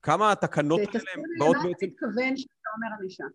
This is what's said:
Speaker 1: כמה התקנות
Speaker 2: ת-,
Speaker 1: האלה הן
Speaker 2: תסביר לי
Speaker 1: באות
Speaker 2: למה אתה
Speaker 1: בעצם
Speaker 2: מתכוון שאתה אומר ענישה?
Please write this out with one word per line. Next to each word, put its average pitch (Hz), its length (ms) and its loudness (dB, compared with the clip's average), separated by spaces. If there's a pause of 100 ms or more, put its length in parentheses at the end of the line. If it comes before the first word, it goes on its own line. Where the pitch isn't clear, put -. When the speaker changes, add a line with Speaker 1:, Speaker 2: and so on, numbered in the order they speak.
Speaker 1:
כמה 196 300 4
התקנות 160 480 2
Speaker 2:
ת-, 208 60 0
Speaker 1:
האלה - 80 -10
הן 226 60 -2
Speaker 2:
תסביר - 320 -10
לי - 60 -6
Speaker 1:
באות 151 180 6
Speaker 2:
למה 277 80 0
אתה - 40 0
Speaker 1:
בעצם 254 180 -4
Speaker 2:
מתכוון 254 500 -2
שאתה - 160 -12 (240)
אומר 226 240 -8
ענישה? - 240 -10 (100)